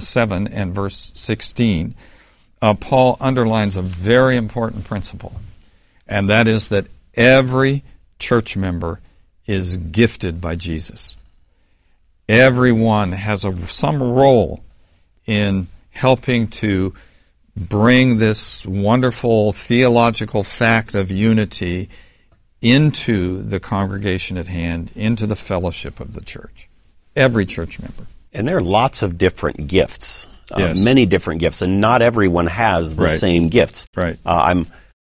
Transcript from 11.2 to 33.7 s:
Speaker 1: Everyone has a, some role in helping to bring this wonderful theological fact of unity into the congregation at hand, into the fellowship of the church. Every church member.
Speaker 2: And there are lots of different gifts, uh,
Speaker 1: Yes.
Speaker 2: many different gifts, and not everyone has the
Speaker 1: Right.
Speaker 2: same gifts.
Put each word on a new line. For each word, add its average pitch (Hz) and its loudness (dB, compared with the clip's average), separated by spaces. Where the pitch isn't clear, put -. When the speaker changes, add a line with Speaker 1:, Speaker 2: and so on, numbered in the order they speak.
Speaker 1:
Everyone 113 4
has 98 -4
a, 95 -4
some 151 -2
role 123 4
in 101 0
helping 123 0
to 95 -2
bring 117 4
this - -2
wonderful 110 2
theological 117 2
fact 113 0
of 95 -2
unity 95 -2
into 113 2
the 104 -4
congregation 98 -4
at 87 -8
hand, 85 -6
into 110 -2
the 104 -2
fellowship 87 -6
of - -14
the - -12
church. - -18
Every 120 2
church - -10
member. - -14
Speaker 2:
And 110 -4
there 180 0
are - 0
lots 104 0
of 87 -4
different 85 -2
gifts, - -2
uh, - -8
Speaker 1:
Yes. 87 0
Speaker 2:
many 120 4
different 85 -2
gifts, 82 -2
and 95 0
not 117 4
everyone 98 2
has 85 0
the 87 0
Speaker 1:
Right. 78 2
Speaker 2:
same 85 2
gifts. - 0